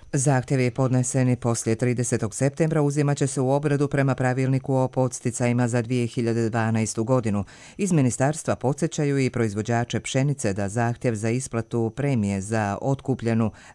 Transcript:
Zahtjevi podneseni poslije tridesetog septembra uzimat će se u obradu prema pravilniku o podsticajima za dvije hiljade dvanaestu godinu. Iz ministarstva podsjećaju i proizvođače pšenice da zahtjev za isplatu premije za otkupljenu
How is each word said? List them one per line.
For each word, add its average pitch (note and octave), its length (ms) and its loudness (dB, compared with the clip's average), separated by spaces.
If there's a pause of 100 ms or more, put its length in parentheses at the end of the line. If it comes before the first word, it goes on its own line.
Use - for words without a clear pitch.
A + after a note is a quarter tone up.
(100)
Zahtjevi C3 600 2
podneseni B2+ 640 2
poslije A#2 400 0
tridesetog A#2+ 600 -2
septembra D#3 460 0
uzimat C#3+ 360 0
će C#3+ 100 0
se C#3 140 -2
u C3 100 2
obradu C#3+ 360 0
prema C3+ 280 2
pravilniku C3 600 0
o C3 120 2
podsticajima B2 800 0
za A#2+ 140 0
dvije A#2+ 260 -2
hiljade A#2 420 0
dvanaestu A2+ 540 0
godinu. A2 400 0 (340)
Iz G3 140 -2
ministarstva C3 640 2
podsjećaju C#3+ 640 -2
i B2+ 100 2
proizvođače A#2 720 -2
pšenice C3 540 -2
da G2+ 160 -4
zahtjev A#2 460 -2
za A2 140 -2
isplatu A#2 680 -2
premije G#2+ 460 0
za G#2 400 0
otkupljenu A#2 680 0 (240)